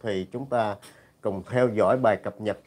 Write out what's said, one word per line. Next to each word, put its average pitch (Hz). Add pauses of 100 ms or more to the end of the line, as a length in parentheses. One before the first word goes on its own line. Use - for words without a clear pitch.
thì 98
chúng 131
ta 110 (440)
cùng 98
theo 123
dõi 107
bài 117
cập -
nhật 107